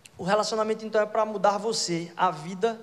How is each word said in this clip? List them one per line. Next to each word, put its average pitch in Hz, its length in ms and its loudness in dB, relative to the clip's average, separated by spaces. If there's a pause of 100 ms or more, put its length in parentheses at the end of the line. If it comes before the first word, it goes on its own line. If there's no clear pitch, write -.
(160)
O - 60 -10
relacionamento, 220 640 0
então, 214 160 2
é 208 60 4
pra 214 180 2
mudar 202 340 2
você 175 580 -2
a 180 140 4
vida 185 520 -4